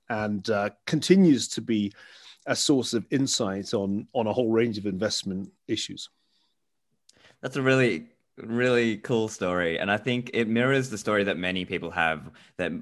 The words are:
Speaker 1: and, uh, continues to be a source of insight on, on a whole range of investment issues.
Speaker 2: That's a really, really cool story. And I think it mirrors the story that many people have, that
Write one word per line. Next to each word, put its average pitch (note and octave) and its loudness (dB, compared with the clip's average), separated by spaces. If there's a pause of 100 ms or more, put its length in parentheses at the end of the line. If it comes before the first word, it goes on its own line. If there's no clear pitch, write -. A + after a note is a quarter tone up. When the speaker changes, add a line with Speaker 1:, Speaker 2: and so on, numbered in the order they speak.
Speaker 1:
and, G#2+ -2
uh, G#2 0 (160)
continues D#3+ 6
to - -8
be G#2+ -2 (540)
a B2+ -2
source C3 2
of G#2+ -2
insight A2+ -2
on, G2 -2
on A2+ 0
a G#2 0
whole A#2 2
range A2+ 2
of G2 -6
investment G2 -4 (180)
issues. - -6 (1300)
Speaker 2:
That's C3+ -8
a C#3 0
really, C3 4 (300)
really A#2 2
cool A2 0
story. F2+ 0
And F#2+ -2
I G#2 2
think B2 -4
it A2+ 0
mirrors C3 0
the G#2+ -8
story G#2 0
that F#2 -2
many F2+ -4
people E2+ -6
have, D#2+ -2 (260)
that F2 -2 (100)